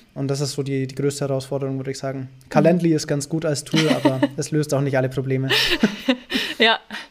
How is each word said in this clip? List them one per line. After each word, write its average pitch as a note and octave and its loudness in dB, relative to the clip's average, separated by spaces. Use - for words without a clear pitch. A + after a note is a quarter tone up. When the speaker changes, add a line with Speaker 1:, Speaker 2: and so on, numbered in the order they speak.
Speaker 1:
Und C#3 -4
das C#3 -2
ist C#3 -4
so C#3+ -4
die, C3+ -2
die C3+ -12
größte C#3 -2
Herausforderung, C3+ -4
würde C3+ -6
ich C3+ -8
sagen. C3+ -6
Speaker 2:
Mhm. - -16
Speaker 1:
Calendly E3 6
ist D3+ 0
ganz C#3+ -4
gut D#3+ -2
als D3 -2
Tool, D#3 2
aber C3 0
Speaker 2:
<laughs> - -12
Speaker 1:
es C#3+ -4
löst D3+ 0
auch C3+ 2
nicht C#3 0
alle C3 2
Probleme. C3 -2
Speaker 2:
<laughs> C4 0
Ja, A3+ 4